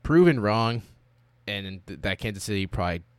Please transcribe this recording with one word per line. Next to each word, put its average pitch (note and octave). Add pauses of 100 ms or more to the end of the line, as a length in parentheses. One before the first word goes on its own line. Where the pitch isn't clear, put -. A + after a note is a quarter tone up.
proven D#3+
wrong. A2+ (640)
And G2
th-, F#2+
that G2
Kansas G#2
City G2
probably, F2 (160)